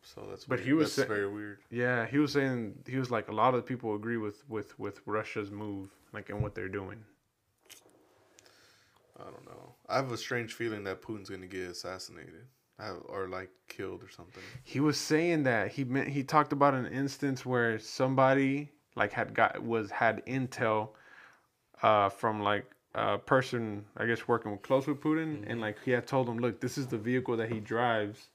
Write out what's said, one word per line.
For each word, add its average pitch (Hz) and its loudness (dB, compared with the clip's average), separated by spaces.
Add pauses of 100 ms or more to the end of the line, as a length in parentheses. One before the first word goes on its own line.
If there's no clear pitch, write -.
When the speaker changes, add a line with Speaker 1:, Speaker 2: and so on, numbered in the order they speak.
Speaker 1:
So 101 -16
that's 98 -14
Speaker 2:
But 127 -2
Speaker 1:
weird. 92 -4
Speaker 2:
he 131 4
was 156 4
Speaker 1:
That's 135 2
Speaker 2:
sa- 107 0
Speaker 1:
very 101 0
weird. 104 -8 (120)
Speaker 2:
Yeah, 120 0
he 123 2
was 147 4
saying, 127 0
he 127 -2
was 123 -2
like, 110 0
"A 107 -6
lot 117 6
of 120 0
people 113 -4
agree 113 -2
with, 107 -8
with, 110 -8
with 101 -8
Russia's 104 -4
move, 101 -8 (220)
like, 104 -12
and 104 -4
what 104 -4
they're 98 -6
doing." 98 -8 (2250)
Speaker 1:
I - -16
don't - -18
know. - -20 (140)
I 107 0
have 131 0
a 113 -4
strange 117 -4
feeling 107 -6
that 95 -6
Putin's 98 -12
gonna 92 -10
get 92 -8
assassinated. 87 -12 (320)
I 104 -10
have, 90 -10
or, 95 -4
like, 92 -8 (180)
killed 92 -8
or - -20
something. - -18 (220)
Speaker 2:
He - -4
was 143 4
saying 156 2
that. 117 4
He 135 -2
meant, 127 0
he 139 -2
talked 147 6
about 143 6
an 127 -2
instance 135 -2
where 117 4
somebody, 135 4 (240)
like, 107 2
had 110 -2
got, 110 2
was, 113 -2
had 110 2
intel, 120 0 (920)
uh, 107 8
from, 107 0
like, 101 2 (260)
a 104 0
person, 117 0 (120)
I 113 0
guess, 117 0
working 113 2
with, 101 -8
close 135 2
with 139 -2
Putin, 156 0
Speaker 3:
Mm-hmm. 104 -10
Speaker 2:
and, 117 -4
like, 107 -4
he 131 2
had 123 2
told 131 2
him, 113 -4
"Look, 120 -2
this 127 -4
is 135 -4
the 123 -2
vehicle 123 0
that 113 0
he 110 -2
drives" 110 0